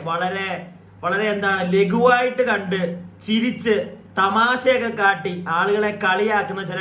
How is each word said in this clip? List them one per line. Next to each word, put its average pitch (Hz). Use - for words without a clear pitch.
വളരെ, 185
വളരെ 196
എന്താണ് 196
ലഘുവായിട്ട് 247
കണ്ട് 190
ചിരിച്ച് 226
തമാശയൊക്കെ 233
കാട്ടി 190
ആളുകളെ 208
കളിയാക്കുന്ന 196
ചില 185